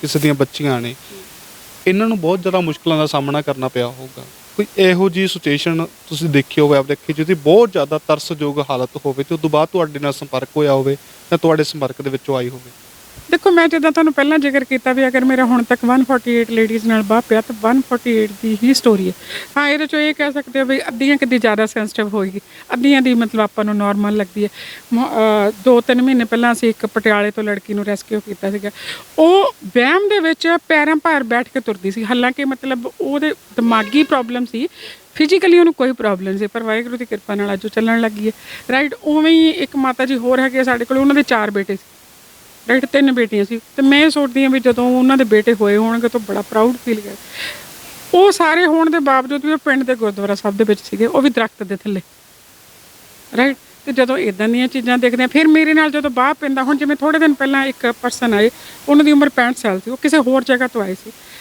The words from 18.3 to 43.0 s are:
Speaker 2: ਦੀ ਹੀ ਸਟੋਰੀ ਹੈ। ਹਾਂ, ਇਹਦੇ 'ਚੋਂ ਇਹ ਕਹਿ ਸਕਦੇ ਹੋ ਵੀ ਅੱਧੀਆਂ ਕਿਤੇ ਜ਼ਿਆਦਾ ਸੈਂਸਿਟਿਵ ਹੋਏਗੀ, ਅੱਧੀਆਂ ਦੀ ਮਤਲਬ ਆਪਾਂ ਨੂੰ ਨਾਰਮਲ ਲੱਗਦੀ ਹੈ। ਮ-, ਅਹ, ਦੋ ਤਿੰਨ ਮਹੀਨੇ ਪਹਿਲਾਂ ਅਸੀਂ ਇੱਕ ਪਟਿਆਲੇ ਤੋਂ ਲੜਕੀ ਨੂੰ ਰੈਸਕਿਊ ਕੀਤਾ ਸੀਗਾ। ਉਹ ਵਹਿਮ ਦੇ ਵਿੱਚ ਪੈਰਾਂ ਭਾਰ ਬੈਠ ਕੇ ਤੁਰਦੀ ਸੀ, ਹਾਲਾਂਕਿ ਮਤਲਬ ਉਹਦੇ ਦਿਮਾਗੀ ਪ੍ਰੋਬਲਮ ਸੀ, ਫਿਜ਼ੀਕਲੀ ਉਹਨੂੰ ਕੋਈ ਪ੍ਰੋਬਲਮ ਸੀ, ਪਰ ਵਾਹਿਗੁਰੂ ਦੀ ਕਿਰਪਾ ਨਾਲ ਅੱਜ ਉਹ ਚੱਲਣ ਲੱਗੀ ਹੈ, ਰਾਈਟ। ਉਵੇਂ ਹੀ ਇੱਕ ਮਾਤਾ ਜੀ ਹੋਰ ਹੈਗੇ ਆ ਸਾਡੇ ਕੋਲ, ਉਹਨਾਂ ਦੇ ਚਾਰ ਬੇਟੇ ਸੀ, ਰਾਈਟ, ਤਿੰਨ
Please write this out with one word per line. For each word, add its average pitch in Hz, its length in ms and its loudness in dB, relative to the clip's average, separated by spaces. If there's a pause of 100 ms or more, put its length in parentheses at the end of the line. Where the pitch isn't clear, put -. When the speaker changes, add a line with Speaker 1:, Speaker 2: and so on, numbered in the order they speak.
Speaker 2:
ਦੀ 220 200 -2
ਹੀ 262 120 4
ਸਟੋਰੀ 196 340 2
ਹੈ। 185 40 -4 (440)
ਹਾਂ, 285 120 0
ਇਹਦੇ 294 160 0
'ਚੋਂ 302 160 -2
ਇਹ 302 140 0
ਕਹਿ 294 180 -4
ਸਕਦੇ 269 280 -6
ਹੋ 269 40 0
ਵੀ 269 160 -2
ਅੱਧੀਆਂ 269 360 0
ਕਿਤੇ 254 220 0
ਜ਼ਿਆਦਾ 220 280 2
ਸੈਂਸਿਟਿਵ 214 420 -4
ਹੋਏਗੀ, 196 320 -4 (320)
ਅੱਧੀਆਂ 269 300 4
ਦੀ 254 120 2
ਮਤਲਬ 226 260 0
ਆਪਾਂ 214 240 -2
ਨੂੰ 208 120 -2
ਨਾਰਮਲ 202 400 0
ਲੱਗਦੀ 208 280 -4
ਹੈ। 208 40 -4 (460)
ਮ-, 240 120 0
ਅਹ, 214 460 2 (120)
ਦੋ 247 160 6
ਤਿੰਨ 247 220 0
ਮਹੀਨੇ 254 220 2
ਪਹਿਲਾਂ 233 280 0
ਅਸੀਂ 233 160 0
ਇੱਕ 220 180 -4
ਪਟਿਆਲੇ 208 440 0
ਤੋਂ 214 140 -8
ਲੜਕੀ 208 300 -6
ਨੂੰ 202 100 -4
ਰੈਸਕਿਊ 208 360 -6
ਕੀਤਾ 196 300 -8
ਸੀਗਾ। 202 200 -8 (480)
ਉਹ 392 360 4 (220)
ਵਹਿਮ 320 320 2
ਦੇ 415 100 2
ਵਿੱਚ 330 300 -2 (200)
ਪੈਰਾਂ 311 280 2
ਭਾਰ 302 260 0
ਬੈਠ 240 260 -2
ਕੇ 262 120 -4
ਤੁਰਦੀ 196 300 -6
ਸੀ, 220 140 -6
ਹਾਲਾਂਕਿ 247 400 -2
ਮਤਲਬ 262 560 -6
ਉਹਦੇ 285 300 -2
ਦਿਮਾਗੀ 233 720 0
ਪ੍ਰੋਬਲਮ 247 420 -2
ਸੀ, 240 240 -6 (460)
ਫਿਜ਼ੀਕਲੀ 349 440 4
ਉਹਨੂੰ 339 160 4
ਕੋਈ 262 180 -2
ਪ੍ਰੋਬਲਮ 196 460 -4
ਸੀ, 208 80 -4
ਪਰ 226 160 -8
ਵਾਹਿਗੁਰੂ 233 340 -4
ਦੀ 240 80 -8
ਕਿਰਪਾ 208 300 -8
ਨਾਲ 202 180 -2
ਅੱਜ 190 120 -4
ਉਹ 214 60 -6
ਚੱਲਣ 226 300 0
ਲੱਗੀ 214 260 -4
ਹੈ, 220 60 -2 (380)
ਰਾਈਟ। 269 240 -2 (100)
ਉਵੇਂ 311 280 2
ਹੀ 320 180 6
ਇੱਕ 320 260 -6
ਮਾਤਾ 262 300 -2
ਜੀ 262 100 -2
ਹੋਰ 247 240 0
ਹੈਗੇ 262 180 -2
ਆ 262 60 2
ਸਾਡੇ 240 200 -2
ਕੋਲ, 262 140 -2
ਉਹਨਾਂ 277 160 4
ਦੇ 285 80 2
ਚਾਰ 214 280 0
ਬੇਟੇ 196 260 -4
ਸੀ, - 180 -18 (760)
ਰਾਈਟ, 254 180 2
ਤਿੰਨ 277 260 2